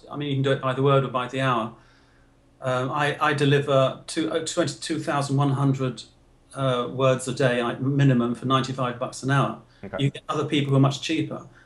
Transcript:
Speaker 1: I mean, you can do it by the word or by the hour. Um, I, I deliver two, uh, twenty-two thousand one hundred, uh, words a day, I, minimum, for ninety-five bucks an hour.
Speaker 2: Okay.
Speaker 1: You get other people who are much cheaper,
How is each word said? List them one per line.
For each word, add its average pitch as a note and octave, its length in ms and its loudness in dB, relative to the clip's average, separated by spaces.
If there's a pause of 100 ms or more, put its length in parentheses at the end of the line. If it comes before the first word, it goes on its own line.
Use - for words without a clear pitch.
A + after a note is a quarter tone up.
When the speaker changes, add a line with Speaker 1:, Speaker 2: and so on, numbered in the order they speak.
(120)
Speaker 1:
I C3+ 60 -10
mean, C#3+ 120 -4
you C#3 60 -2
can C3+ 80 0
do C#3 80 2
it C3+ 100 0
by C3 120 -2
the C3 100 -2
word C#3 220 4
or A#2+ 40 -6
by B2 180 -2
the C3+ 120 -6
hour. A#2 340 0 (880)
Um, C3 300 -2
I, D3 300 -2
I D3+ 120 2
deliver C#3 720 2
two, D#3 220 -4
uh, D#3+ 160 -4
twenty-two D#3 540 -4
thousand C#3 380 -2
one C#3+ 140 2
hundred, C3+ 520 0 (500)
uh, B2+ 380 -2
words C3 380 2
a A#2 40 -4
day, A#2+ 280 2
I, A#2+ 140 -2
minimum, C3 600 2
for - 100 -8
ninety-five C3 540 -2
bucks - 240 -8
an C3+ 80 -2
hour. A2+ 300 0 (240)
Speaker 2:
Okay. G2 180 -4
Speaker 1:
You C#3 60 2
get - 180 -8
other D3+ 160 -2
people C#3 280 -2
who C#3 40 4
are C3+ 60 6
much - 200 4
cheaper, D3 460 -4 (180)